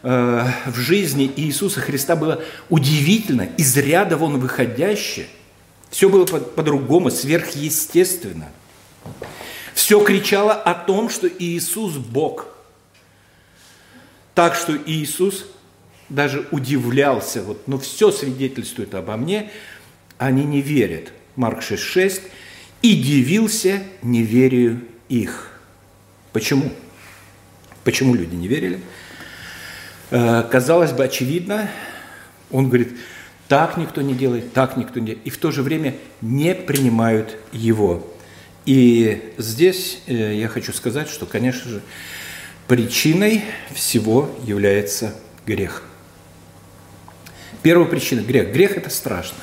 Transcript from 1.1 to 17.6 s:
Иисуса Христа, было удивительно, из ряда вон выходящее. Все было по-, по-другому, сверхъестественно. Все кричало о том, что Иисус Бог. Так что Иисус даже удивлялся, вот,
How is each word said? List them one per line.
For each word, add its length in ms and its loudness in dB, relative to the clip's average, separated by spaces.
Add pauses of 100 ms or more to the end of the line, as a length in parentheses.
Иисуса 440 -2
Христа, 360 0
было 260 -2 (260)
удивительно, 880 2
из 200 2
ряда 400 2
вон 240 0
выходящее. 880 -2 (640)
Все 180 4
было 160 8
по-, 160 0
по-другому, 720 2
сверхъестественно. 1400 0 (1300)
Все 260 4
кричало 540 2
о 200 0
том, 340 -2
что 200 -2
Иисус 640 -4
Бог. 560 -4 (1900)
Так 220 4
что 200 -2 (100)
Иисус 600 -2 (600)
даже 420 -2
удивлялся, 920 0
вот, 260 -10